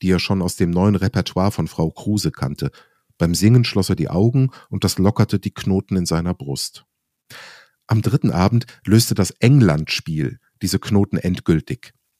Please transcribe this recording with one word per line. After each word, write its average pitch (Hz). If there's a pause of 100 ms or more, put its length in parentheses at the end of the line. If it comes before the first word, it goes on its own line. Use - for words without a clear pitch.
die 92
er 90
schon 95
aus 85
dem 90
neuen 92
Repertoire 95
von 82
Frau 80
Kruse 104
kannte. 69 (440)
Beim 85
Singen 110
schloss -
er 95
die -
Augen 123 (180)
und -
das 92
lockerte 101
die -
Knoten 95
in 90
seiner 85
Brust. - (1040)
Am 110
dritten 123
Abend 104 (180)
löste 107
das 95
England-Spiel 80 (200)
diese 95
Knoten 101
endgültig. - (260)